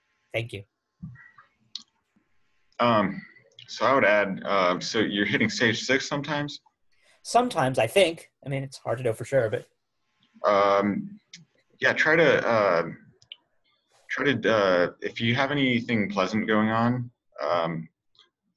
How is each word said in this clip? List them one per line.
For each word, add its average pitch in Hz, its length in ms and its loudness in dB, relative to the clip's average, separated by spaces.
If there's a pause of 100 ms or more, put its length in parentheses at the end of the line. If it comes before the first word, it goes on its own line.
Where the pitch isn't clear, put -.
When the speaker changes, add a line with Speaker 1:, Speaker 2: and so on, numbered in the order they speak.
(340)
Speaker 1:
Thank 117 200 -6
you. 101 100 -12 (2250)
Speaker 2:
Um, 110 420 2 (460)
so - 180 -4
I 127 80 4
would 123 120 4
add, 98 400 2
uh, 90 340 2
so 113 200 -4
you're 101 260 0
hitting 117 240 0
stage 113 340 0
six 131 240 -2
sometimes? 147 540 -6 (640)
Speaker 1:
Sometimes, 160 560 0
I 113 80 4
think. 170 420 2 (160)
I 139 40 -12
mean, 139 140 -6
it's 139 140 -14
hard 120 220 -6
to 127 40 -10
know 113 100 0
for 113 120 -10
sure, 120 240 0
but. - 180 -8 (800)
Speaker 2:
Um, 101 720 2 (600)
yeah, 131 120 2
try 156 220 2
to, 147 320 4
uh, 98 360 2 (1300)
try 135 220 -2
to, 113 220 0
uh, 92 380 2 (100)
if - 200 -8
you 117 140 0
have 139 160 -2
anything 120 580 0
pleasant 101 380 -2
going 107 220 2
on, 120 400 -2 (320)
um, 82 460 -2 (680)